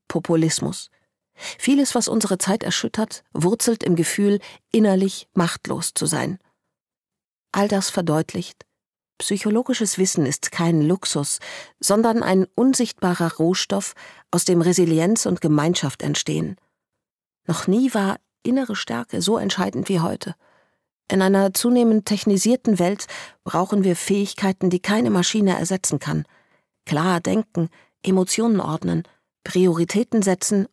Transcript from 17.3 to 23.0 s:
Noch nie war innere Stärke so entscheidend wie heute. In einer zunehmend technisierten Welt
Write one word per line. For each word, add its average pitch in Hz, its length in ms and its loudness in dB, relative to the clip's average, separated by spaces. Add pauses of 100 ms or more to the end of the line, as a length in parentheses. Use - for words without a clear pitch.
Noch - 200 -4
nie 240 260 2
war 196 260 -2 (260)
innere 240 320 -2
Stärke 233 440 -6
so 196 180 0
entscheidend 190 500 -4
wie 185 120 0
heute. 180 340 -6 (760)
In 190 100 2
einer 196 320 4
zunehmend 233 540 2
technisierten 208 720 2
Welt 180 280 0 (380)